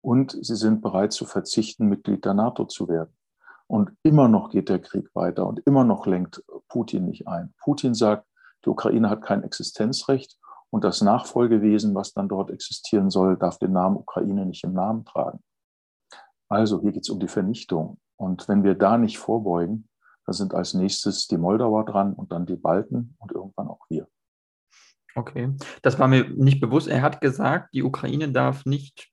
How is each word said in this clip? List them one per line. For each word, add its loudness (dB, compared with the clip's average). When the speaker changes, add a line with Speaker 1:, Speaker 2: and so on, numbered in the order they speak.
Speaker 1:
Und 2
sie -6
sind 2
bereit 0
zu -6
verzichten, -2
Mitglied -2
der 0
nato 0
zu -8
werden. -4
Und 0
immer 8
noch 4
geht -2
der 0
Krieg -8
weiter -2
und -6
immer 6
noch 0
lenkt -2
Putin -4
nicht -8
ein. -8
Putin -2
sagt, 2
die 2
Ukraine 2
hat -2
kein -2
Existenzrecht -4
und -2
das 0
Nachfolgewesen, 2
was -6
dann -4
dort -4
existieren -2
soll, 4
darf -2
den -2
Namen 2
Ukraine -4
nicht -8
im -6
Namen -4
tragen. -6
Also 2
hier 0
geht's -8
um -4
die -4
Vernichtung. -4
Und -6
wenn 4
wir 4
da 4
nicht 0
vorbeugen, -2
dann -6
sind -4
als -4
nächstes -2
die -2
Moldauer 0
dran -2
und -10
dann -4
die -6
Balten -2
und -18
irgendwann -10
auch -18
wir. -6
Speaker 2:
Okay, -6
das 2
war 6
mir 6
nicht 4
bewusst. 0
Er 2
hat 0
gesagt, 0
die -2
Ukraine -4
darf 0
nicht -6